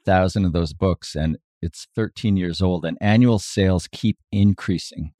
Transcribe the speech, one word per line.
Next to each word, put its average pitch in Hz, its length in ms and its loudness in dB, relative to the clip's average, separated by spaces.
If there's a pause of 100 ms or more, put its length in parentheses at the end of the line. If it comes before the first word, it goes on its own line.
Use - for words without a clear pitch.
thousand 92 400 2
of 87 80 0
those 82 220 -2
books, - 400 -4
and 78 240 -2 (240)
it's - 320 -10
thirteen 107 420 -2
years 87 240 -2
old, 90 240 0
and 82 160 -6
annual 113 380 4
sales 92 520 0
keep - 280 -4 (120)
increasing. 98 880 0